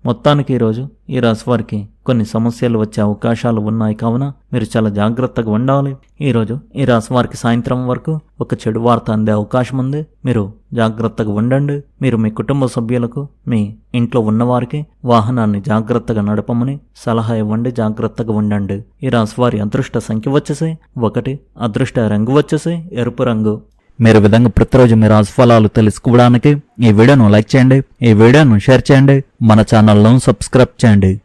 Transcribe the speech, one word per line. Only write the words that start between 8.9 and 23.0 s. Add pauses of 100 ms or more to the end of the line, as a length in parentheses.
అందే
అవకాశం
ఉంది. (260)
మీరు (360)
జాగ్రత్తగా (100)
ఉండండి. (280)
మీరు
మీ (100)
కుటుంబ (100)
సభ్యులకు, (300)
మీ (380)
ఇంట్లో (120)
ఉన్నవారికి (320)
వాహనాన్ని (100)
జాగ్రత్తగా
నడపమని (280)
సలహా
ఇవ్వండి. (100)
జాగ్రత్తగా
ఉండండి. (260)
ఈ
రాశి
వారి
అదృష్ట (120)
సంఖ్య
వచ్చేసి (380)
ఒకటి, (320)
అదృష్ట (140)
రంగు
వచ్చేసి (360)